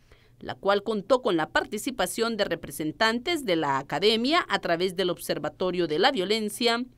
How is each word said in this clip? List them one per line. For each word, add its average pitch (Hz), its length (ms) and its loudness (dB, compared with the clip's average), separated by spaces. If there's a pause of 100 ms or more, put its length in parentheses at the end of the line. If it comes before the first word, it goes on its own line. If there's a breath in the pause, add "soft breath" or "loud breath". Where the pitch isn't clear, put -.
(400 soft breath)
la - 140 -10
cual 196 280 2
contó 220 380 2
con 214 160 0
la 160 140 0
participación 226 880 -2
de 196 80 0
representantes 220 960 -2
de 185 120 2
la 143 200 0
academia 220 720 2
a 196 120 -2
través 175 360 -2
del 180 140 0
Observatorio 175 800 -2
de 151 100 0
la 233 120 6
Violencia, 226 760 0 (100)